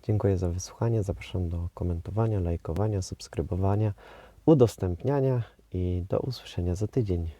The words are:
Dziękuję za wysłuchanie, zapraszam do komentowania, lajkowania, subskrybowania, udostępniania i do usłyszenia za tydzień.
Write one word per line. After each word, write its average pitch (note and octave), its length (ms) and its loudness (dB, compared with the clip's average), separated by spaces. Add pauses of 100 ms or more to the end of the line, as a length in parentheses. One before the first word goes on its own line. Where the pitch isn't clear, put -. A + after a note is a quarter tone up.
Dziękuję G#2 340 2
za F2+ 120 0
wysłuchanie, A2 540 -2
zapraszam F#2 460 -4
do E2+ 240 -4
komentowania, F#2+ 640 -2
lajkowania, F2+ 640 0
subskrybowania, G2 920 -2 (520)
udostępniania B2+ 960 4 (300)
i F2+ 360 -2
do - 100 2
usłyszenia F2+ 560 -4
za G#2+ 120 -2
tydzień. F2+ 420 0 (100)